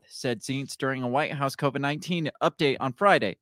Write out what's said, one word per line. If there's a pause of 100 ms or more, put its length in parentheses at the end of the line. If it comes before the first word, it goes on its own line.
said
Zients
during
a
White
House
covid
nineteen (140)
update
on
Friday.